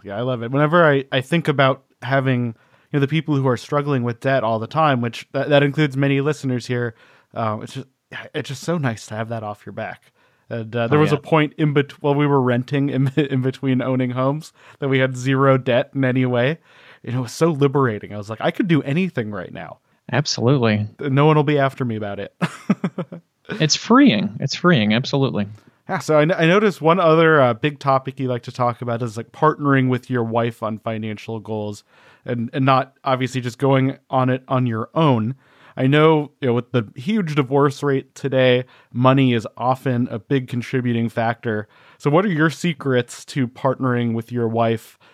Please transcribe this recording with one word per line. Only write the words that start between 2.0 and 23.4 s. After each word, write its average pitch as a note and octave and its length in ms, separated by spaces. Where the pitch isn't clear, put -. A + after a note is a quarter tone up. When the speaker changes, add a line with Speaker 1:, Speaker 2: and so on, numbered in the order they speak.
Speaker 1:
having, C3 460
you A2+ 60
know, D3 60
the C#3 80
people D3+ 300
who C3+ 100
are B2 80
struggling C#3+ 480
with A#2+ 160
debt C3+ 240
all A2 160
the A2 80
time, C#3+ 320
which A#2+ 320
that, C#3 160
that C#3+ 160
includes C#3+ 320
many C#3 240
listeners C#3 480
here, A#2+ 260
um, A2 300
it's B2 120
just, B2+ 120
it's C#3 140
just C3 140
so E3+ 140
nice B2+ 280
to A2+ 100
have A2 140
that A2+ 140
off G#2 220
your G#2 60
back. G2+ 400
And, A2+ 260
uh, A#2 120
there D3 120
Speaker 2:
Oh, - 20
Speaker 1:
was D3 100
Speaker 2:
yeah. C#3+ 80
Speaker 1:
a - 20
point D3+ 360
in D3 160
bet-, C#3 300
while C#3+ 120
we D3 120
were C#3 140
renting B2+ 480
in, C3 240
<laughs> - 20
in C3+ 260
between C3 400
owning B2+ 300
homes C3+ 400
that C#3 100
we C3+ 100
had C3 160
zero C3+ 420
debt B2+ 380
in C3+ 80
any B2+ 220
way. B2 340
You A#2+ 120
know, B2+ 60
it - 20
was A#2 100
so E3 200
liberating. C3 600
I G#2 40
was G#2 120
like, A2 120
"I E3+ 100
could A3 160
do D#3+ 140
anything C#3 500
right F2+ 220
now." - 260
Speaker 2:
Absolutely. A2+ 760
Speaker 1:
No C#3+ 260
one D#3 120
will D3+ 60
be D3 160
after C3+ 260
me A2+ 100
about G2+ 240
it. - 200
<laughs> - 840